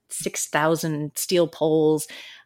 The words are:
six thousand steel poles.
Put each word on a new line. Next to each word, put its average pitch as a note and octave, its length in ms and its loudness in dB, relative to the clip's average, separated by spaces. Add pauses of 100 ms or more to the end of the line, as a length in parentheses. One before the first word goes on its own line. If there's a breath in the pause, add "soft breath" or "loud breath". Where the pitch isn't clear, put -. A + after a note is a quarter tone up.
six - 400 -6
thousand D#3 680 0
steel F3 300 2
poles. D#3 600 2 (380 loud breath)